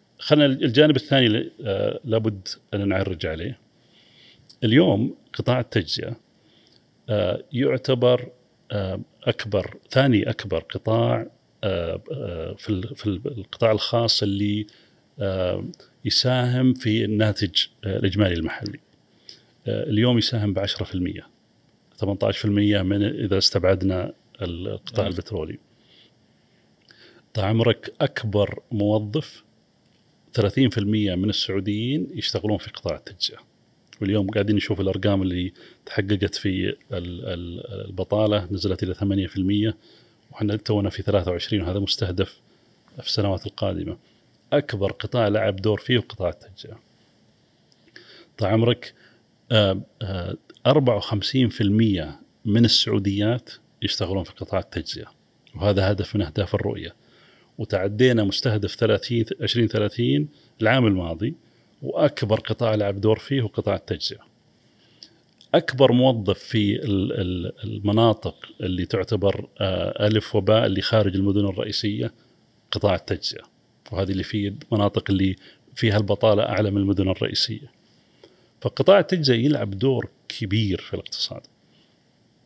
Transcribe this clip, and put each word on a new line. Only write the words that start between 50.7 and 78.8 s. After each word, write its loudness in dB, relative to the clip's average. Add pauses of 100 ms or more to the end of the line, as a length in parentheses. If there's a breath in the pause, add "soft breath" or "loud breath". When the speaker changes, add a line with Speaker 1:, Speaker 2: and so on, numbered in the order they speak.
Speaker 1:
وخمسين 0
في -4
المية 2 (260)
من 6
السعوديات 0 (320)
يشتغلون -2
في -14
قطاع -4
التجزئة، -8 (440)
وهذا 2
هدف -4
من 2
أهداف -2
الرؤية. -6 (600 soft breath)
وتعدينا 2
مستهدف 0
ثلاثين، 2 (160)
عشرين 2
ثلاثين 0 (340 soft breath)
العام 4
الماضي، -2 (460 soft breath)
وأكبر 0
قطاع -2
لعب 0
دور 4
فيه -2
هو -2
قطاع -2
التجزئة. -8 (1300 soft breath)
أكبر 4
موظف 2
في 0
ال-، 0
ال-، -4
المناطق 2 (260)
اللي -2
تعتبر، 0 (120)
آه، 0
ألف 0
وباء 4
اللي 0
خارج 2
المدن 2
الرئيسية -4 (580 soft breath)
قطاع 2
التجزئة، -6 (480)
وهذه -2
اللي -2
فيه -4 (180)
المناطق 0
اللي 2 (400 loud breath)
فيها 2
البطالة 4
أعلى 0
من 0
المدن 2
الرئيسية. -4 (920 soft breath)
فقطاع 6